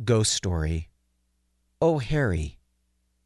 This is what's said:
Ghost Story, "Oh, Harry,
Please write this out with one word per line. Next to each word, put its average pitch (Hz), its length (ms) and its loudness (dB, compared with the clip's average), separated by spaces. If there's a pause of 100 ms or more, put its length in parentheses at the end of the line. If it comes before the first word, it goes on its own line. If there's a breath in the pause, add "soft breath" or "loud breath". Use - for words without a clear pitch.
Ghost 110 300 2
Story, 80 560 -2 (920)
"Oh, 160 180 2
Harry, 104 600 -2 (680)